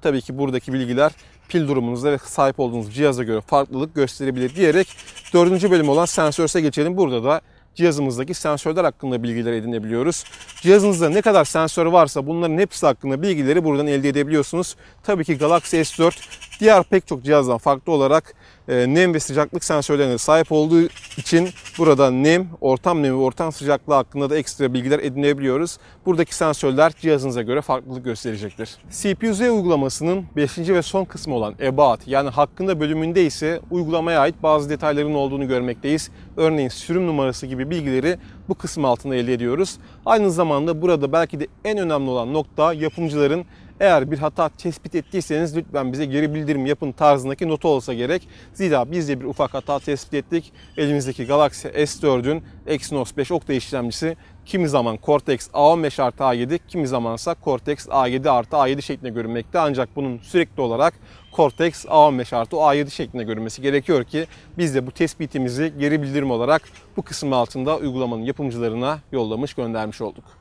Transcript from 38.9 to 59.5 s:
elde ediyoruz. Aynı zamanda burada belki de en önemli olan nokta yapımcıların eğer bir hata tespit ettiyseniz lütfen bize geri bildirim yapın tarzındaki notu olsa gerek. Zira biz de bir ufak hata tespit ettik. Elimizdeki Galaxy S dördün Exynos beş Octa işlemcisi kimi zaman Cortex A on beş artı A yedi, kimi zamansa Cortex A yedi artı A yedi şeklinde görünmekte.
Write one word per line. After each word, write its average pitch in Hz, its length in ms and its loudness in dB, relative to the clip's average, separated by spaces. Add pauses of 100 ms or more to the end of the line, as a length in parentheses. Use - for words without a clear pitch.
elde 123 180 0
ediyoruz. 123 460 -2 (280)
Aynı 214 240 4
zamanda 160 520 0
burada 151 300 2
belki 160 280 0
de 143 60 -4 (180)
en 214 140 -2
önemli 151 320 -2
olan 123 220 -4
nokta 151 400 0
yapımcıların 156 720 0 (360)
eğer 160 300 4
bir 151 80 -4
hata 151 300 -2
tespit - 460 -10
ettiyseniz 156 640 -4
lütfen 139 360 -4
bize 139 120 -4
geri 147 300 -2
bildirim 147 320 -2
yapın 143 260 -2
tarzındaki 143 560 2
notu 160 200 -2
olsa 131 260 -2
gerek. 127 340 -4 (260)
Zira 147 360 0
biz 165 180 -4
de 135 120 -4
bir 131 40 -12
ufak 139 300 -4
hata 139 240 -4
tespit 139 360 -8
ettik. 160 380 -6 (240)
Elimizdeki 143 500 -2
Galaxy 143 420 0 (180)
S - 160 -10
dördün 139 420 0 (220)
Exynos 143 500 -6
beş 139 160 -4
Octa 156 200 -4
işlemcisi 131 640 -6 (300)
kimi 180 220 -2
zaman 117 340 0
Cortex 147 500 -2
A 147 200 6
on 170 100 2
beş 147 180 -4
artı 127 240 -2
A 131 100 2
yedi, 123 240 -4 (100)
kimi 156 200 -4
zamansa 120 560 -4
Cortex 143 460 -4
A 131 160 2
yedi 135 240 0
artı 123 260 0
A 139 100 4
yedi 139 160 -2
şeklinde 135 280 -10
görünmekte. 117 480 -4